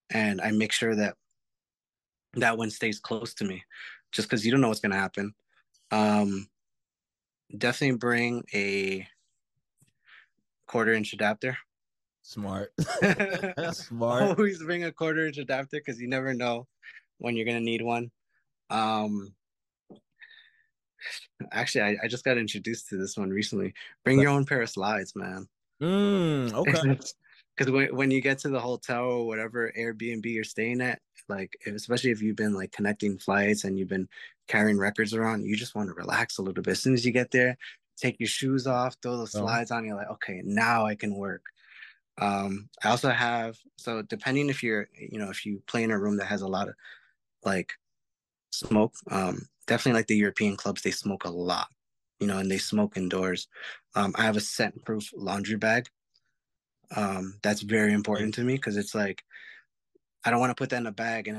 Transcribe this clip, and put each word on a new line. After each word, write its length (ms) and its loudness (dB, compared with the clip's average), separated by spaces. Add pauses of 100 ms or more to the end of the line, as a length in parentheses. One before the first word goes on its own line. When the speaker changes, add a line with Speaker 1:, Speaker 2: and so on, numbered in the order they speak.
(100)
Speaker 1:
and 300 2
I 120 0
make 200 2
sure 220 2
that 220 2 (1200)
that 220 4
one 140 -2
stays 300 -4
close 340 -6
to 100 -6
me, 200 -4 (480)
just 160 -2
'cause 160 0
you 80 4
don't 80 6
know 80 6
what's 120 0
gonna 160 0
happen. 380 -2 (560)
Um, 580 4 (1080)
definitely 420 2
bring 460 2 (100)
a 520 -2 (1600)
quarter 280 4
inch 180 0
adapter. 460 0 (640)
Speaker 2:
Smart. 560 -6
Speaker 1:
<laughs> 40 2 (200)
Speaker 2:
<laughs> 720 0
Smart. 640 0
Speaker 1:
Always 280 2
bring 180 -4
a 80 -4
quarter 380 0
inch 100 -10
adapter, 420 -4
'cause 200 -8
you 80 -6
never 260 -2
know 320 -2 (520)
when 180 -2
you're 100 -2
gonna 140 0
need 220 0
one. 280 -2 (580)
Um, 680 -2 (2250)
actually, 300 0
I, 220 2
I 40 0
just 160 -6
got 120 4
introduced 520 -4
to 80 -6
this 200 -4
one 140 -2
recently. 440 -2 (280)
Bring 140 6
Speaker 2:
But 60 10
Speaker 1:
your 100 6
own 120 4
pair 160 0
of 80 -2
slides, 460 -2
man. 320 -8 (340)
Speaker 2:
Mm, 720 2
okay. 500 2
Speaker 1:
<laughs> 540 -18
'Cause 140 2
when, 240 4
when 160 2
you 100 4
get 200 2
to 100 -2
the 100 0
hotel 440 -4
or 220 0
whatever 520 -4
Airbnb 460 -4
you're 200 -2
staying 380 -2
at, 180 -2 (280)
like, 360 -6
if, 100 -6
especially 360 0
if 100 0
you've 160 2
been, 180 2
like, 180 -4
connecting 460 0
flights 460 2
and 140 0
you've 100 -2
been 200 -2 (400)
carrying 300 4
records 360 0
around, 320 0
you 100 0
just 200 -6
wanna 180 -4
relax 440 -2
a 40 -2
little 200 -4
bit. 100 0
As 100 -2
soon 100 4
as 140 4
you 60 2
get 180 2
there, 260 4 (400)
take 240 -2
your 80 -2
shoes 380 0
off, 340 0
throw 160 -4
those 180 -6
Speaker 2:
Oh. 40 -4
Speaker 1:
slides 320 0
on, 160 -4
you're 100 -6
like, 140 -6
"Okay, 340 -8
now 400 4
I 120 0
can 180 -4
work." 280 -6 (760)
Um, 500 0 (140)
I 80 2
also 200 4
have, 480 0 (200)
so 240 -4
depending 480 0
if 120 -4
you're, 320 0
you 240 -12
know, 120 -6
if 160 -10
you 200 -6
play 160 -2
in 80 2
a 80 2
room 200 2
that 80 -2
has 160 -2
a 60 -4
lot 200 -2
of, 60 -12 (720)
like, 280 -2 (800)
smoke, 420 2 (160)
um, 380 -2 (180)
definitely, 340 4
like, 80 0
the 80 4
European 400 2
clubs, 260 -4
they 100 0
smoke 320 -4
a 60 -6
lot, 380 -2 (520)
you 60 0
know, 120 0
and 120 0
they 80 0
smoke 380 0
indoors. 520 -2 (460)
Um, 220 2
I 80 2
have 120 4
a 40 0
scent-proof 760 -4
laundry 420 -4
bag. 320 2 (1080)
Um, 480 -2
that's 200 0
very 300 4
important 420 2
to 100 0
me, 140 2
'cause 180 -2
it's 180 -2
like, 300 -2 (1000)
I 60 2
don't 100 4
wanna 140 2
put 160 -2
that 80 0
in 80 -4
a 60 -6
bag 360 -4
and 100 -4